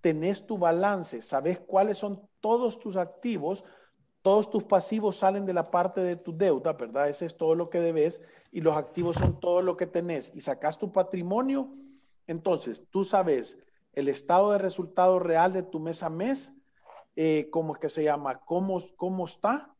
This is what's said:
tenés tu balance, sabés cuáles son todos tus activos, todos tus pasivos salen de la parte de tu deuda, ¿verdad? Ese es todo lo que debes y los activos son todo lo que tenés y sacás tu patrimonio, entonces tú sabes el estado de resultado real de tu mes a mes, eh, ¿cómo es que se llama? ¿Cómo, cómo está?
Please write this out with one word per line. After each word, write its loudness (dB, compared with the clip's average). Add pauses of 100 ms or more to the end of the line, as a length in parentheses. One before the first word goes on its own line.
tenés 0
tu -6
balance, 0
sabés -2
cuáles 2
son -6 (180)
todos 0
tus -8
activos, -4 (560)
todos 6
tus 0
pasivos 2
salen 2
de -2
la -2
parte 0
de -2
tu -12
deuda, 2
¿verdad? -2
Ese -6
es -10
todo 2
lo -2
que -2
debes 2 (300)
y -6
los 4
activos -2
son 2
todo 2
lo 0
que -2
tenés -4
y -14
sacás -4
tu -6
patrimonio, -2 (540)
entonces -4
tú 0
sabes 0 (360)
el -2
estado 4
de 2
resultado 2
real 4
de -2
tu -8
mes -6
a -4
mes, -4 (640)
eh, 0
¿cómo -2
es -10
que -4
se -4
llama? 0
¿Cómo, -2 (160)
cómo -4
está? -2